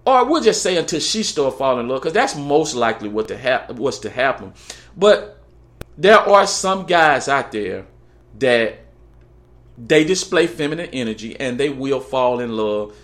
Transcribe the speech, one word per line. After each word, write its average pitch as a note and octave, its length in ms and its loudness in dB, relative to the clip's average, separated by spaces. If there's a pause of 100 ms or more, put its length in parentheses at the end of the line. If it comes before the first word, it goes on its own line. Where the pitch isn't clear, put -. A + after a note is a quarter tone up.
or B3+ 180 6
we'll D4+ 180 0
just G#3+ 200 2
say F#3 160 0
until D#3+ 200 -4
she G#3+ 240 -2
start C3+ 360 -2
falling B2+ 260 0
in A#2+ 60 -6
love, C3 100 -2
'cause D#3+ 140 -6
that's A#3+ 200 2
most C#3+ 400 0
likely A2+ 340 -2
what G#2+ 200 -4
to G2 80 -8
hap-, B2+ 360 -2
what's A2 260 -4
to G#2 120 -10
happen. B2 440 -2 (420)
But - 460 2 (560)
there G3+ 200 6
are G3+ 280 6
some F#3+ 400 -4
guys D#3 420 2
out C3+ 240 -2
there G2 340 -6 (520)
that A#2 400 0 (960)
they D#3 280 2
display E3+ 420 0
feminine D#3+ 460 -6
energy A2+ 460 -8
and B2 200 -6
they C#3 100 -2
will C3+ 320 -4
fall B2 400 0
in A#2 160 -6
love G#2 480 -4